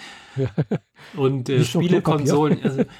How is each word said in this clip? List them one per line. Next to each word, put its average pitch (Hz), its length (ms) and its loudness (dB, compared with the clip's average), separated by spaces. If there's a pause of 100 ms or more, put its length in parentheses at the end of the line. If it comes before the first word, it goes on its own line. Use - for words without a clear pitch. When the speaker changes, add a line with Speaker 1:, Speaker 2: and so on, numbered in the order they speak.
(380)
Speaker 1:
Ja. 135 100 -2 (680)
Speaker 2:
Und, 135 320 0
äh, 135 100 2
Speaker 1:
Nicht - 140 0
nur 170 100 0
Speaker 2:
Spielekonsolen, 156 800 2
Speaker 1:
Klopapier. 185 240 -2
Speaker 2:
also - 140 -10